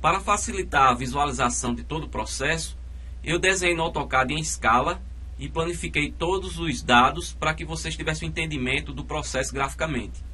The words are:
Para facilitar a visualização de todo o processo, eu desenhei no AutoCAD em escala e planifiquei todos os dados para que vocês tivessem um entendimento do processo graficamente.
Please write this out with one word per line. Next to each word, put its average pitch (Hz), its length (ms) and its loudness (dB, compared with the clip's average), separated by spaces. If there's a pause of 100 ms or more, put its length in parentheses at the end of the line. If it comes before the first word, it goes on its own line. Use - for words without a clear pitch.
Para 170 200 4
facilitar 190 680 4
a 123 40 4
visualização 123 800 0
de 117 80 -8
todo 151 220 -6
o 135 40 -12
processo, 147 680 -4 (480)
eu 165 140 0
desenhei 185 360 4
no 165 80 0
AutoCAD 135 520 2
em 156 60 -2
escala 139 600 2 (360)
e 135 100 -6
planifiquei 160 640 -2
todos 180 480 -2
os 156 220 -2
dados 127 500 6
para 156 200 0
que 156 120 -4
vocês 160 320 -6
tivessem 160 320 -2
um - 20 -4
entendimento 147 640 -2
do 139 120 -8
processo 139 480 -2
graficamente. 135 680 -4 (120)